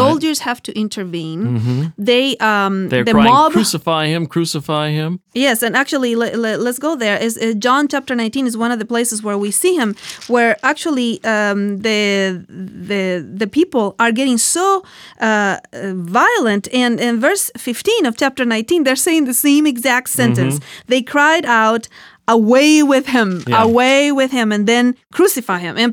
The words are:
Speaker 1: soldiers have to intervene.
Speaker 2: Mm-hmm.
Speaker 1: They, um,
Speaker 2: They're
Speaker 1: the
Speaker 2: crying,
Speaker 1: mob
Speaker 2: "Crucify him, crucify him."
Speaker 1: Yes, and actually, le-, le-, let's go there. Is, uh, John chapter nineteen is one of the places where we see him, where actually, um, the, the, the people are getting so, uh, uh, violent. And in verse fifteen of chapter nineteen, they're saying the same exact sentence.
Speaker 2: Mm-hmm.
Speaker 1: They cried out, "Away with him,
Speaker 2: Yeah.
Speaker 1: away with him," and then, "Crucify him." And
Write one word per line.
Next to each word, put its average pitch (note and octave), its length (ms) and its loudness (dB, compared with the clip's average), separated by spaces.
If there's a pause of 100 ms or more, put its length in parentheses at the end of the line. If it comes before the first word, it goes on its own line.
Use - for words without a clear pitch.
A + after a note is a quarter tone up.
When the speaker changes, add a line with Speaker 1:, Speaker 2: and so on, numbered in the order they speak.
Speaker 1:
soldiers D4+ 360 0
have B3 240 -6
to - 140 -12
intervene. F3 640 -6 (180)
Speaker 2:
Mm-hmm. B2 220 -2 (160)
Speaker 1:
They, B3 400 0
um, G3 520 0
Speaker 2:
They're B2+ 160 2
Speaker 1:
the A#3 60 0
Speaker 2:
crying, A3 200 4
Speaker 1:
mob D4 220 6
Speaker 2:
"Crucify D#3+ 540 0
him, E3 180 -2
crucify D3+ 640 -4
him." D#3 280 -4 (140)
Speaker 1:
Yes, B3 300 0
and A#3 120 0
actually, C4 400 0
le-, A#3 200 -2
le-, A3 220 -2
let's A#3+ 220 -4
go D#4 160 -2
there. G#3+ 220 -2 (100)
Is, A3+ 100 -6
uh, A3+ 160 -2 (120)
John C4+ 220 2
chapter C#4 280 -4
nineteen A#3 320 -2
is A3+ 100 -6
one A#3 140 -2
of A#3 80 -4
the G#3+ 140 -6
places A#3 300 -2
where G#3 140 -4
we G3+ 140 -4
see F4+ 300 0
him, A#3 140 -2 (320)
where A#3 360 2
actually, C4 480 -2 (120)
um, G3+ 540 -2 (100)
the, G3 640 -2
the, F#3 540 -8 (380)
the G#3+ 60 -2
people A#3 520 -2
are A#3 120 2
getting B3 280 0
so, F#4+ 440 0 (380)
uh, A3 60 -2
uh, G3 680 -2
violent. A3 800 0
And B3 260 0
in A#3 200 0
verse E4+ 380 0
fifteen F#4 480 -2
of A3+ 120 -2
chapter C4+ 280 -2
nineteen, A#3 380 0
they're C4 120 2 (140)
saying D#4+ 160 2
the B3+ 80 -4
same D4 320 4
exact B3 440 0
sentence. B2+ 500 0
Speaker 2:
Mm-hmm. - 320 -20
Speaker 1:
They B3+ 100 2
cried D4 440 2
out, A3+ 420 2 (400)
"Away B3+ 560 6
with C4+ 240 2
him, G#3 400 0
Speaker 2:
Yeah. A3+ 160 4
Speaker 1:
away B3+ 480 4
with C4+ 200 0
him," A#3 200 0
and G#3 160 0
then, A#3+ 280 2 (180)
"Crucify A3+ 460 0
him." E3+ 180 -8
And A#3+ 160 2